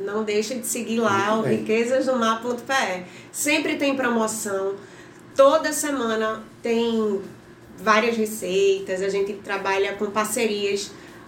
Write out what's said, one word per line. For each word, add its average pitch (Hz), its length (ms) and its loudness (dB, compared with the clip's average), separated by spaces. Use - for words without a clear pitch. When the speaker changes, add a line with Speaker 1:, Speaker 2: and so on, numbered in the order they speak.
Speaker 1:
não 208 200 -2
deixem 214 360 -2
de - 60 -10
seguir 226 340 -2
lá 202 320 2
Speaker 2:
Muito 220 80 2
Speaker 1:
o - 80 0
Speaker 2:
bem. 214 100 2
Speaker 1:
riquezas 233 480 2
do 262 100 2
mar 226 260 2
ponto 240 200 -4
P 277 100 -4
E. 190 320 0
Sempre 302 460 0
tem 277 180 2
promoção, 214 800 -2
toda 302 360 6
semana 220 720 0
tem 226 580 2
várias 220 380 4
receitas, 190 840 0
a 196 60 0
gente 196 260 -2
trabalha 196 600 -2
com 208 160 -4
parcerias. 208 800 0